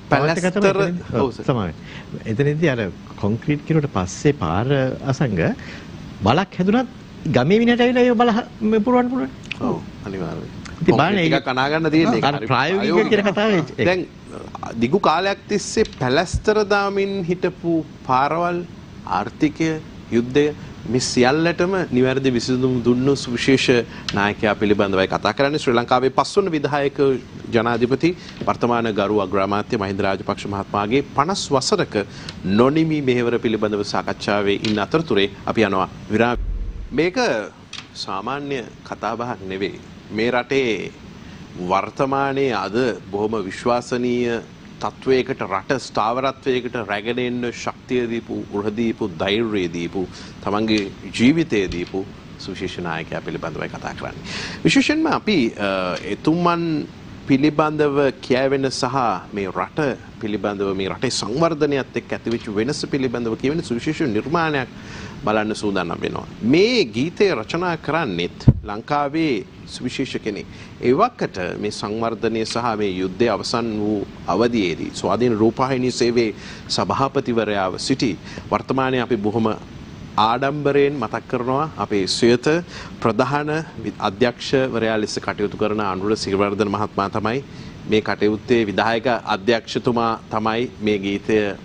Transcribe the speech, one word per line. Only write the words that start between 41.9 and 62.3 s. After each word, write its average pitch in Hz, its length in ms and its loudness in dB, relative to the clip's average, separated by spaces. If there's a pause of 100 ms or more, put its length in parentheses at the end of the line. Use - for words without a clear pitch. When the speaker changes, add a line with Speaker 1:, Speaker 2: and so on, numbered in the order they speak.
Speaker 2:
අද 98 220 -2 (340)
බොහොම 104 320 -2
විශ්වාසනීය 120 960 0 (360)
තත්ත්වයකට, 127 680 0
රට 98 400 -2
ස්ථාවරත්වයකට 123 920 -2 (120)
රැගෙන 104 320 -2
එන්න 123 300 -2
ශක්තිය 123 580 -4
දීපු, 110 440 -6
උරහ 101 200 -2
දීපු, 113 380 -2
ධෛර්යය 98 600 0
දීපු, 85 340 -4 (380)
තමන්ගේ 104 500 0 (220)
ජීවිතය 120 540 4
දීපු 87 380 -4 (320)
සුවිශේෂ 92 480 -8
නායකයා 80 400 -6
පිළිබඳවයි 80 440 -6
කතා - 280 -8
කරන්නේ. - 400 -10 (260)
විශේෂයෙන්ම 302 440 4
අපි, 190 320 0 (160)
අ, 95 500 0
එතුමන් 165 840 0 (380)
පිළිබඳව 147 720 2 (240)
කියවෙන 135 500 2
සහ 131 300 -2 (320)
මේ 98 160 -4
රට 104 480 -2 (220)
පිළිබඳව, 101 580 -2
මේ 95 160 -2
රටේ 117 180 -2
සංවර්ධනයත් 143 840 0
එක්ක - 160 -6
ඇතිවෙච්ච 113 400 -4